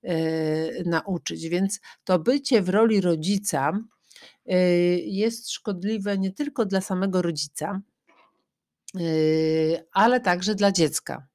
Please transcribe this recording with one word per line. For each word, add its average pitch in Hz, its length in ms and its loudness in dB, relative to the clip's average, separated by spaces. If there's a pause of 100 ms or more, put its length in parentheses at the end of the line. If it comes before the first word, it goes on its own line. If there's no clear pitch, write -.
e, 160 800 -2
nauczyć. 165 640 -4
Więc 185 320 0 (240)
to 185 140 2
bycie 240 440 2
w 175 60 -2
roli 214 320 4
rodzica, 170 720 0 (720)
e, 185 100 0 (420)
jest 208 520 -4
szkodliwe 202 680 -4
nie 190 140 -2
tylko 285 340 -4
dla 190 140 0
samego 185 420 -2
rodzica, 170 580 -6 (1120)
e, 185 60 -6 (920)
ale 233 280 4
także 185 340 0
dla 202 180 2
dziecka. 143 640 -2